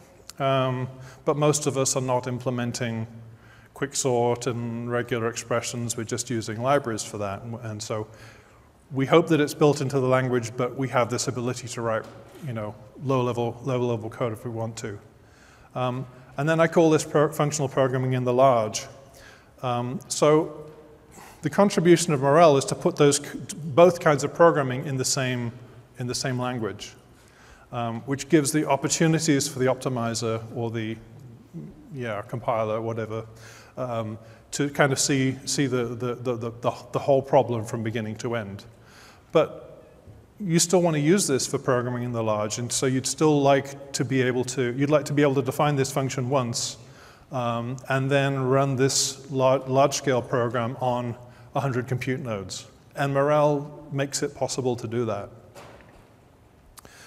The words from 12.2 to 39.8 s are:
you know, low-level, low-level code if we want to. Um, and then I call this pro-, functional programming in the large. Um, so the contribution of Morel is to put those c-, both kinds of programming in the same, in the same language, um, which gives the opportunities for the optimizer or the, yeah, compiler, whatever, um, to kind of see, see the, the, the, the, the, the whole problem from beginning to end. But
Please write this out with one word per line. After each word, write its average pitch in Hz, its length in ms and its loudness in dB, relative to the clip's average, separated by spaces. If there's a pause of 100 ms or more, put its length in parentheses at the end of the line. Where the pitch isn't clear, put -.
you 127 60 -8
know, 107 220 -8 (280)
low-level, 123 640 -2
low-level 120 460 -2
code 120 220 -6
if 107 120 -12
we 123 60 -8
want 113 260 -8
to. 101 220 -10 (760)
Um, 127 320 -4 (300)
and 143 120 -2
then 160 120 2
I 165 80 6
call 165 220 6
this 156 140 4
pro-, 151 280 2
functional 147 360 0
programming 131 440 0
in 127 100 0
the 123 100 0
large. 123 540 4 (760)
Um, 123 440 -4
so - 640 2 (720)
the 147 80 -2
contribution 175 600 4
of 135 80 0
Morel 143 360 8
is 135 100 2
to 147 100 -4
put 170 180 0
those 143 220 6
c-, - 220 -8 (260)
both 170 340 6
kinds 147 240 4
of 139 100 -4
programming 147 540 4
in 135 100 -4
the 127 80 -2
same, 127 460 -2 (480)
in 123 80 -6
the 123 80 -4
same 127 240 -2
language, 120 540 -6 (800)
um, 117 300 -6
which 135 260 -6
gives 147 240 4
the 156 160 0
opportunities 147 800 2
for - 100 -8
the 127 80 2
optimizer 117 720 -2 (140)
or 117 160 -4
the, 110 260 -6 (960)
yeah, 117 300 -6
compiler, 110 580 -2
whatever, 113 460 -6 (500)
um, 113 400 -6 (360)
to 143 180 -2
kind 143 220 4
of 131 80 0
see, 131 440 0
see - 220 0
the, 123 180 -2
the, 120 300 -6
the, 120 220 -4
the, 113 140 -6 (100)
the, 127 120 0 (200)
the 139 80 -2
whole 135 200 4
problem 120 440 2
from 113 180 -6
beginning 110 340 -4
to 117 200 -4
end. 98 280 -8 (680)
But - 500 0 (580)